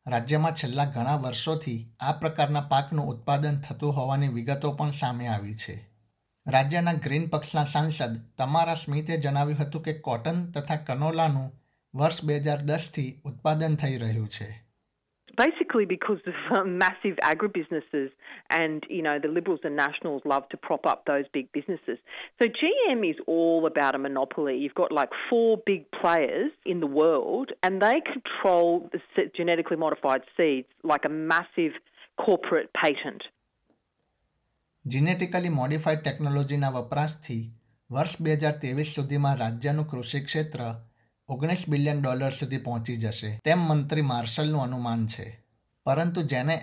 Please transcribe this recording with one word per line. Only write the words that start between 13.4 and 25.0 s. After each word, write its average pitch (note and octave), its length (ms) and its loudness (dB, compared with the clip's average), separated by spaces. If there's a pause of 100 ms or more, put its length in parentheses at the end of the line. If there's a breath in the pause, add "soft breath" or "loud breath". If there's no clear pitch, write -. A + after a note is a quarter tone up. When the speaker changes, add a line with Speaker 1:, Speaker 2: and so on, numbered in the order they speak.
Speaker 1:
થઈ C3+ 220 -2
રહ્યું A2+ 300 -2
છે. G#2 220 -10 (920)
Speaker 2:
Basically B3+ 440 2
because F#3 440 -2
of, F3 80 -6 (180)
um, F#3+ 140 2 (100)
massive F#3 380 0 (100)
agribusinesses D#3 800 -2 (540 loud breath)
and, D#3 180 0 (160)
you E3+ 100 -4
know, D3 80 2 (120)
the D3+ 100 0
Liberals E3+ 320 0
and D3 140 -4
Nationals D3 440 -2
love C#3 280 0
to C3+ 40 -8
prop - 340 -4
up - 80 0 (120)
those C#3 240 0
big C3 120 -4 (100)
businesses. D3 420 -6 (380 loud breath)
So A#3+ 100 4 (100)
G D#4+ 140 2 (160)
M A#3+ 220 2
is D#3 100 -4 (160)
all E3 340 4
about C#3+ 300 2
a - 60 -4
monopoly. C#3 520 -2
You've C#3 240 -2
got, E3+ 100 2
like, C#3+ 220 0 (160)